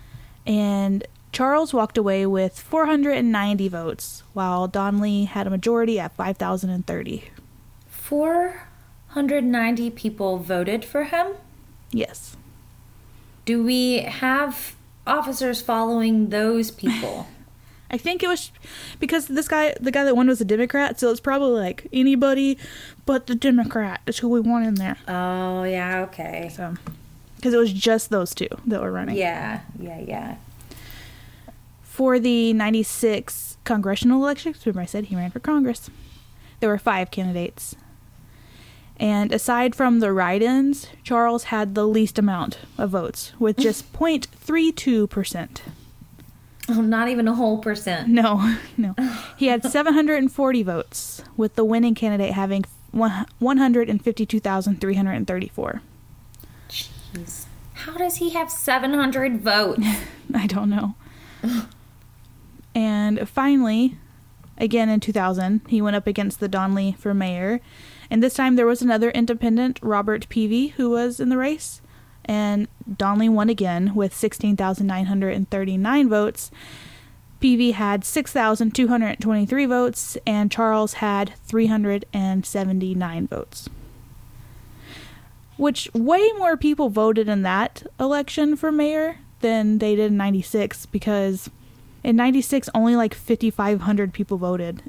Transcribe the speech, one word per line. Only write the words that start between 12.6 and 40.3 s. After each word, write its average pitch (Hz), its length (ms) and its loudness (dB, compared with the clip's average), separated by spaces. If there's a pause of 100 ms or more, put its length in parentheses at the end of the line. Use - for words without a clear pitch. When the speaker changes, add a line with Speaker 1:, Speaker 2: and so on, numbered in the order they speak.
Speaker 2:
Do 233 180 0
we 254 360 2
have 262 760 -2 (300)
officers 254 560 -2
following 226 680 2
those 220 420 0
people? - 560 -6 (320)
Speaker 1:
<laughs> - 320 -18
I 247 60 -4
think 349 260 -4
it 370 40 0
was - 240 -4 (480)
because 311 280 -2
this 285 200 -2
guy, 302 320 0
the 247 120 -2
guy 277 120 0
that 269 120 4
won 247 120 4
was 254 140 2
a 220 40 0
Democrat, 240 540 0
so 247 120 2
it's 240 80 -2
probably, 269 400 0
like, 185 340 -6
anybody 269 640 2 (500)
but 262 200 0
the 247 80 -2
Democrat 233 720 0
is 226 120 -6
who 240 100 -2
we 240 100 4
want 233 280 2
in 220 80 0
there. 190 220 -2 (100)
Speaker 2:
Oh, 185 560 -2
yeah, 185 460 -2
okay. 165 460 -10
Speaker 1:
So, 175 200 -8 (640)
'cause 247 120 2
it 240 40 4
was 233 160 4
just 220 380 0
those 185 240 -2
two - 140 -6 (160)
that 214 160 -2
were 190 100 -4
running. 185 260 -6
Speaker 2:
Yeah, 170 440 -4 (180)
yeah, 170 200 -12
yeah. - 360 -10 (1500)
Speaker 1:
For 254 360 2
the 233 340 2
ninety-six 220 1080 -2
congressional 220 600 2
elections, 285 420 -4
remember 190 160 -2
I 175 40 -6
said 208 200 -6
he 202 100 -8
ran 180 160 -4
for 247 80 -10
Congress, 269 500 0 (720)
there 220 100 2
were 208 80 0
five 190 340 -2
candidates. 180 640 -6 (1300)
And 208 300 2
aside 240 440 0
from 240 260 4
the 208 100 2
write-ins, 226 760 2 (160)